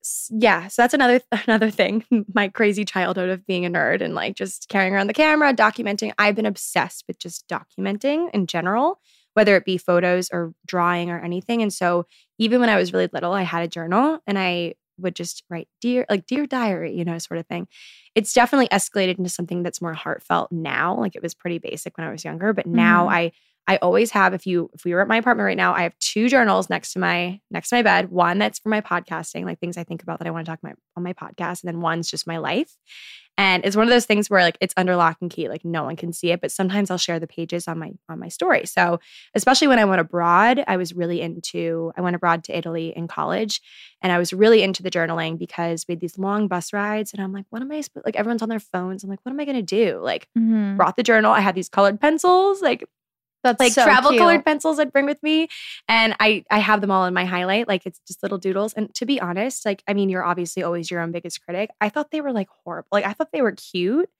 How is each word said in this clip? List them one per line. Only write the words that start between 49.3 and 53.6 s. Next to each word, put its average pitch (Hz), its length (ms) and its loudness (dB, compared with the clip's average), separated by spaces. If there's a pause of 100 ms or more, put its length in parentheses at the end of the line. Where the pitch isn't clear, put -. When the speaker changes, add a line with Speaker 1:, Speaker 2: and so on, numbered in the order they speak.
Speaker 1:
am 277 80 -8
I 294 60 -4
gonna 269 160 -4
do?" 180 420 0
Like, - 240 -4 (100)
Speaker 2:
Mm-hmm. 214 400 2
Speaker 1:
brought 180 200 2
the 247 60 0
journal. 220 280 6
I 220 80 6
had 196 160 2
these 185 140 -6
colored 202 320 4
pencils, 359 600 4
like, - 240 0 (580)
Speaker 2:
That's 247 160 2
Speaker 1:
like, 247 140 6